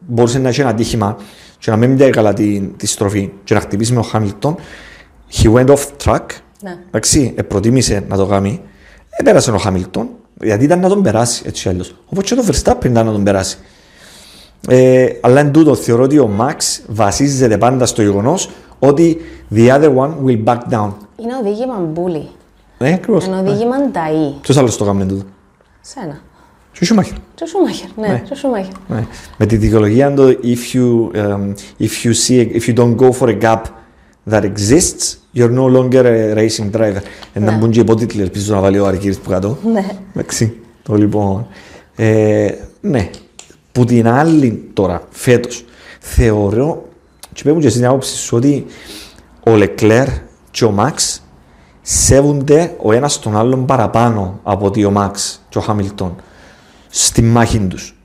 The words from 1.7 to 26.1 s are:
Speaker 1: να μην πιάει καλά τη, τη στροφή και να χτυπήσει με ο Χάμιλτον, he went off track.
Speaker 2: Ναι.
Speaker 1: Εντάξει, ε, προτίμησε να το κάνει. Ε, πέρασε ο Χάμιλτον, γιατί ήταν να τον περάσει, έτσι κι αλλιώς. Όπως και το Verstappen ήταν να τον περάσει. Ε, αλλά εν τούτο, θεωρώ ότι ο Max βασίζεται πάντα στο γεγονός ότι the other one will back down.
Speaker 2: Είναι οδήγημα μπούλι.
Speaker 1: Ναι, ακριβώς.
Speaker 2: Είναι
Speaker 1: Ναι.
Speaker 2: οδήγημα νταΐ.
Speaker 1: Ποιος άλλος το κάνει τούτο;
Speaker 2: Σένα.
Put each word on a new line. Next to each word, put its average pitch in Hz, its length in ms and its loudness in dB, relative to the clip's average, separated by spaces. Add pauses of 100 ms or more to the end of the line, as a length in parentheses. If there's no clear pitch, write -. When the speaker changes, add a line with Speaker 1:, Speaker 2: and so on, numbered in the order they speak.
Speaker 1:
να 92 60 0
μην 127 200 2
πιάει 135 120 6
καλά 107 240 2
τη, 104 260 0 (180)
τη 104 100 -8
στροφή 98 440 -2 (120)
και - 100 -2
να 104 60 2
χτυπήσει 113 340 -2
με 123 60 0
ο - 20 0
Χάμιλτον, 110 540 -4 (880)
he 110 120 6
went 127 140 4
off 139 180 4 (200)
track. 117 200 0 (360)
Speaker 2:
Ναι. 180 160 -14 (100)
Speaker 1:
Εντάξει, 123 480 0
ε, - 60 -6
προτίμησε 107 680 0
να 101 100 -4
το 98 80 2
κάνει. 98 360 -2 (480)
Ε, - 140 -6
πέρασε 220 280 4
ο 104 60 0
Χάμιλτον, 98 500 -4 (340)
γιατί 110 220 0
ήταν 170 160 2
να 185 100 2
τον 202 120 2
περάσει, 117 440 0
έτσι - 180 -10
κι 104 60 -2
αλλιώς. 90 260 -6 (100)
Όπως 196 180 -6
και 233 120 -2
το 254 160 0
Verstappen - 340 -2
ήταν 113 200 2
να 110 60 -2
τον 101 120 -2
περάσει. 98 340 -2 (1080)
Ε, 127 400 6 (140)
αλλά 123 180 4
εν 147 120 2
τούτο, 151 240 6
θεωρώ 120 280 0
ότι 143 160 2
ο 117 100 2 (100)
Max 143 160 -2 (320)
βασίζεται 117 680 0
πάντα 123 280 2
στο 113 160 -2
γεγονός 104 480 0 (300)
ότι 156 380 4 (380)
the 117 200 6
other 143 200 4
one 135 160 0 (140)
will 117 180 0
back 120 140 0 (120)
down. 107 220 -2 (260)
Speaker 2:
Είναι 233 240 -10
οδήγημα 220 360 -6 (160)
μπούλι. 170 340 -6 (500)
Speaker 1:
Ναι, 139 160 0
ακριβώς. 185 320 0
Speaker 2:
Είναι 185 160 -4
Speaker 1:
Ναι. 190 80 -2
Speaker 2:
οδήγημα 233 260 -2 (160)
νταΐ. 156 500 -2
Speaker 1:
Ποιος 135 160 0
άλλος 123 200 2
το 107 80 -2
κάνει 98 200 0
τούτο; 98 180 -4 (580)
Speaker 2:
Σένα. 165 380 -16 (520)